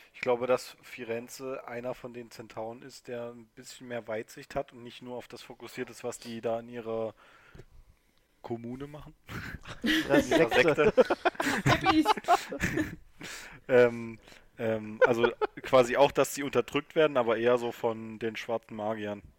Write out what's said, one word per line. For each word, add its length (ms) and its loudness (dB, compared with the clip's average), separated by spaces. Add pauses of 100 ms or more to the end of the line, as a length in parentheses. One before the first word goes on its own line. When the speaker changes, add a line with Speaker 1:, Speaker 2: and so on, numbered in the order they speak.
(140)
Speaker 1:
ich 60 -20
glaube, 280 0
dass 340 0
Firenze 840 -10
einer 280 -8
von 200 -14
den 160 -14
Zentauren 520 -12
ist, 260 -20
der 240 -8
ein 140 -18 (100)
bisschen 320 -18
mehr 200 -8
Weitsicht 480 -8
hat 180 -6
und 100 -20
nicht 180 -18
nur 140 -12
auf 140 -12
das 120 -16
fokussiert 480 -12
ist, 140 -18
was 160 -8
die 220 -10
da 180 -2
in 80 -14
ihrer 460 -6 (1300)
Kommune 460 -10
machen. 260 -18 (960)
Speaker 2:
Das 200 4
Speaker 1:
In 100 4
ihrer 100 4
Speaker 2:
Sekte. 460 4
Speaker 1:
Sekte. 220 6 (480)
Speaker 3:
Hippies. 460 4
Speaker 1:
<laughs> 840 0 (680)
Ähm, 500 4 (400)
ähm, 480 -4
also 220 4 (340)
quasi 360 4
auch, 140 6
dass 220 0
sie 80 -8
unterdrückt 540 -2
werden, 220 4
aber 200 4
eher 220 4
so 120 -4
von 460 -4
den 180 -6
schwarzen 420 -6
Magiern. 440 -4 (180)